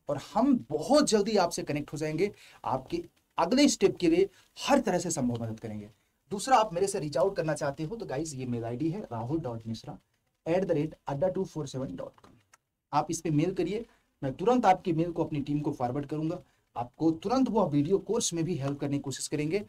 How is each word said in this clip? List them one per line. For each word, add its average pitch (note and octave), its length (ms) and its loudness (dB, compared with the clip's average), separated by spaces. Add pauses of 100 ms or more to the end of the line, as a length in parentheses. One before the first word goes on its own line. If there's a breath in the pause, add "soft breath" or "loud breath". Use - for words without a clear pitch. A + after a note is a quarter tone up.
और D3 160 -2
हम C4 300 2 (140)
बहुत - 400 4
जल्दी G#3+ 280 4
आपसे F3+ 260 2
connect D3 300 -4
हो D#3 60 -8
जाएंगे, D#3 320 0 (340 loud breath)
आपके C3 380 -2 (360)
अगले A#3 300 4
step - 280 2
के F3 120 2
लिए F4+ 200 4 (300 soft breath)
हर - 220 4
तरह F3+ 180 2
से F3 120 -2
संभव A#2+ 320 -2
मदद A2+ 180 -6
करेंगे। G#2+ 300 -10 (400)
दूसरा, A#3+ 260 4
आप A3 180 4
मेरे F#3 120 2
से G3 140 -2
reach D3+ 160 -4
out F#3+ 200 2
करना D#3 180 0
चाहते D3 300 -4
हो F#3+ 120 -6
तो G#3+ 100 -10
guys, C#3+ 280 -6
ये C3 120 -6
mail A#2+ 180 -2
आईडी B2 260 -2
है G3 120 -4
राहुल A#2+ 380 -4
डॉट A2+ 260 -8
मिश्रा A2+ 320 -10 (480)
एट F3+ 180 2
द F3 80 0
रेट D#3+ 220 -2 (120)
अड्डा C#3+ 220 0
टू F#3 160 -2
फोर D#3 220 -8
सेवन C3 300 -8
डॉट - 240 -14
कॉम। - 180 -20 (540)
आप D3 180 0
इस E3 100 -4
पे F3 100 -2
mail D#3+ 240 2
करिए, F#3 300 -2 (380 soft breath)
मैं - 120 -2
तुरंत A3+ 320 2
आपकी F#3 260 4
mail E3 200 0
को E3 120 -2
अपनी D#3 160 -4
team D3 200 -2
को D3 120 -2
forward C3 340 -2
करूंगा, D#3+ 340 -4 (360 soft breath)
आपको C#3 360 -2
तुरंत A#3+ 360 0
वो G3+ 200 2
वीडियो D3 300 2
course A3 360 -2
में E3 100 -2
भी F3 120 -2
help C#3 240 -4
करने C#3+ 160 -2
की C#3 60 -4
कोशिश - 260 -8
करेंगे D#3 400 -2